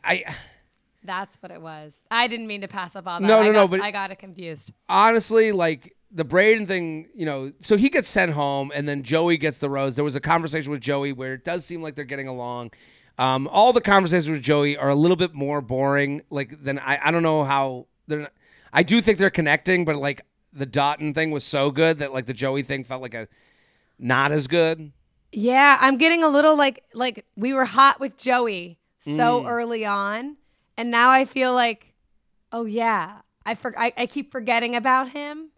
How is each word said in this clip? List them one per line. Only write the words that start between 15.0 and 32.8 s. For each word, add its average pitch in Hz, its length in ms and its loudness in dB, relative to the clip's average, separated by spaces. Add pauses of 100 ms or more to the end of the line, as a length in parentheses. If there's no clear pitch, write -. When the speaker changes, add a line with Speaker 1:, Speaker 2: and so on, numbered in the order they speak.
Speaker 1:
bit 170 160 -2
more 143 300 -6
boring. 139 640 -2
Like, 147 340 -10
than 139 180 -6
I, 135 260 -2
I 151 60 2
don't 170 100 2
know 156 220 2
how 135 420 -2 (220)
they're 151 100 -6
not, 147 140 -14 (440)
I 160 60 6
do 196 180 2
think 208 180 2
they're 190 120 2
connecting, 170 540 0
but, 156 100 0
like, 143 280 -6 (300)
the 139 140 -8
Dotun 143 480 -2
thing 160 160 0
was 147 140 -4
so 143 260 0
good 160 300 2
that, 139 120 -6
like, 131 140 -6
the 131 80 -6
Joey 135 300 -4
thing 135 180 -8
felt 131 200 -12
like 120 120 -12
a, 110 140 -12 (720)
not 131 320 2
as 147 160 -2
good. 160 420 0 (400)
Speaker 2:
Yeah, 262 500 4
I'm 269 160 4
getting 330 280 4
a 311 40 4
little, 302 280 4
like, 277 260 0 (100)
like, 233 320 -6 (120)
we 240 160 -2
were 262 140 0
hot 269 340 4
with 277 180 -8
Joey 214 640 -4 (180)
so 240 460 0
Speaker 1:
Mm. 247 40 -8
Speaker 2:
early 233 380 -4
on, 208 520 -4 (380)
and 240 140 -6
now 240 200 6
I 262 140 6
feel 254 300 -2
like, 233 400 -2 (560)
oh 233 140 -8
yeah, 214 540 -2 (280)